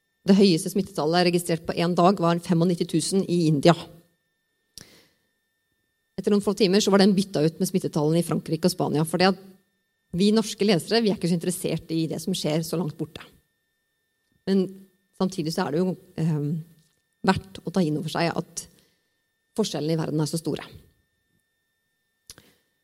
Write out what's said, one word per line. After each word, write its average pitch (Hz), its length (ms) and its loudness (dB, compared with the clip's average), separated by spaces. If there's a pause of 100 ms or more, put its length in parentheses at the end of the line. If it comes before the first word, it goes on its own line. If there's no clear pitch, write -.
(260)
det 190 120 6
høyeste 180 340 4
smittetallet 175 560 0
registrert 170 400 -2
på - 80 -6
en 175 180 -2
dag 180 300 4
var 170 160 2
femognitti 170 480 0
tusen 175 400 -2
i 170 200 2
India. 156 280 6 (2500)
Etter 196 140 -2
noen 202 100 2
få 202 140 -2
timer 196 240 4
så 214 100 0
var 196 100 6
den 214 140 6
bytta 170 300 0
ut 160 160 0
med 185 80 0
smittetallene 165 560 0
i - 0 -
Frankrike 160 400 -4
og 180 80 4
Spania, 143 320 -2
for 165 140 -4
det 180 100 4
at 190 160 0 (720)
vi 202 160 2
norske 214 320 0
lesere, 208 400 2
vi 202 80 2
er - 80 -4
ikke 175 80 -2
så 180 80 2
interessert 165 560 -4
i 165 160 -2
det 165 140 -8
som 190 120 -4
skjer 160 300 -2
så 165 160 -6
langt 151 180 -6
borte. - 220 -10 (1300)
Men 190 400 -2 (320)
samtidig 180 320 -4
så 175 160 -4
er 135 40 -6
det 165 120 0
jo, 185 140 -4 (180)
eh, 156 480 -2 (640)
verdt - 320 -2
å 170 140 -12
ta 190 80 0
inn 151 180 0
over 156 100 -6
seg 165 220 -2
at - 380 -8 (880)
forskjellene 160 380 -2
i 160 40 -2
verden 156 220 -2
er 147 80 -2
så 165 100 -4
store. - 260 -8 (2250)